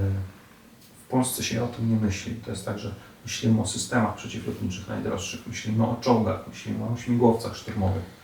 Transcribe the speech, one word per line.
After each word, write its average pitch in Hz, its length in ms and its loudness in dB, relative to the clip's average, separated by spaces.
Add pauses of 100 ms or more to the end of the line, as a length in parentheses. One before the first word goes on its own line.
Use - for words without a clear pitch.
(1040)
w - 40 -20
Polsce 123 340 2
się 117 200 0
o 120 40 0
tym 117 220 -2
nie 113 60 6
myśli. 107 400 0
To - 160 -8
jest 95 140 -6
tak, 104 140 -4
że 120 160 -8 (300)
myślimy 113 360 4
o 95 40 0
systemach - 500 0
przeciwlotniczych - 720 -6
najdroższych, - 600 -6
myślimy 110 360 0
o 120 180 2
czołgach, 107 460 4
myślimy 110 380 -6
o 117 120 -2
śmigłowcach 120 580 4
szturmowych, 95 480 -2 (200)